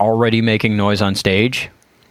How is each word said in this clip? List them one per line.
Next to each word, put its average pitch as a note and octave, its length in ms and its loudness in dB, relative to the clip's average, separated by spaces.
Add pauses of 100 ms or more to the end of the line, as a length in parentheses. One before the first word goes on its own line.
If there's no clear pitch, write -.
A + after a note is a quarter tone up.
already A2+ 400 2
making A2 360 0
noise G2+ 240 0
on G2 140 0
stage, G2+ 540 -2 (420)